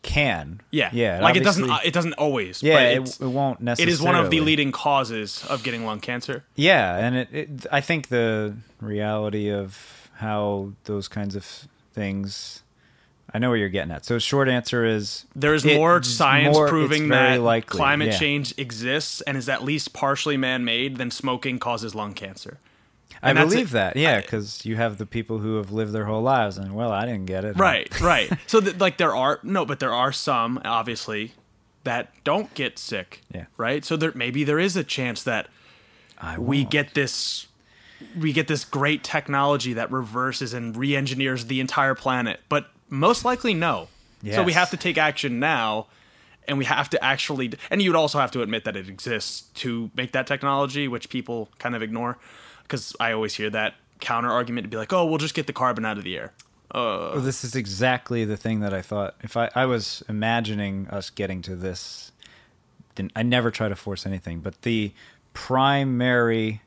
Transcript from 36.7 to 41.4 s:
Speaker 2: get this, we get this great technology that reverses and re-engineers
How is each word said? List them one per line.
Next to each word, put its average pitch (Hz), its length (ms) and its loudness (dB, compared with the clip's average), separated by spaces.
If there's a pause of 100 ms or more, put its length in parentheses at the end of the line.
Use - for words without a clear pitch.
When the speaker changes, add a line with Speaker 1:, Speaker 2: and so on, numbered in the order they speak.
Speaker 2:
get 147 220 0
this, - 540 -2 (720)
we 156 140 0
get 156 140 2
this 147 180 -2
great 147 380 0
technology 143 720 0
that 113 180 -4
reverses 127 600 -4
and 117 220 -6
re-engineers 131 720 0